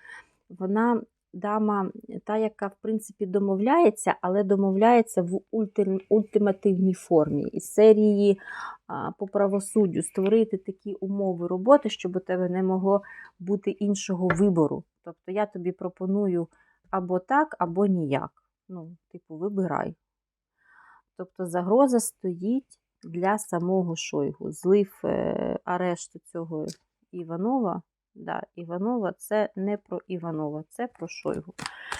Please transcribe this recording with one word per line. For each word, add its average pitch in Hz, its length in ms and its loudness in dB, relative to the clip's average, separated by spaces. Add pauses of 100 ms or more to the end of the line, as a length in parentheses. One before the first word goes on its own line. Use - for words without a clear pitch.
(500)
вона 214 520 0 (320)
дама, 208 580 -2 (340)
та, 214 120 -2
яка, 214 300 -2
в 196 140 -10
принципі, 214 440 -4
домовляється, 202 960 2
але 185 220 0
домовляється 202 800 4
в 175 200 -2 (100)
ультим-, 196 580 -2
ультимативній 196 840 2
формі. 151 500 2
Із - 300 -8
серії, 208 680 6 (480)
а, - 240 -6
по - 160 -10
правосуддю 196 720 2
створити 208 560 2
такі 196 360 -10
умови 190 540 -2
роботи, 214 420 4
щоб 185 260 -6
у 185 40 0
тебе 185 300 -2
не 180 140 0
могло 190 380 2 (380)
бути 196 320 -2
іншого 196 560 -2
вибору. 170 560 2 (200)
Тобто - 280 -16
я 208 140 -2
тобі 185 260 -8
пропоную 185 760 -2 (420)
або 180 300 -2
так, 294 400 0
або 180 260 0
ніяк. 160 580 -2 (260)
Ну, 170 280 -16 (140)
типу, 175 240 -20
вибирай. 180 600 -4 (1200)
Тобто 180 280 -10
загроза 208 540 4
стоїть 196 800 -6 (240)
для 175 340 -2
самого 175 580 -2
Шойгу. 151 560 -6
Злив, 196 520 2
е, - 600 -2
арешту 180 560 -4
цього 165 460 -8 (460)
Іванова. 180 720 -2 (340)
Да, - 280 -8 (120)
Іванова, 180 640 -4
це 208 380 -2
не 202 220 -4
про 180 300 -8
Іванова, 156 600 -6
це 247 180 -8
про 165 200 -12
Шойгу. 151 460 -8 (460)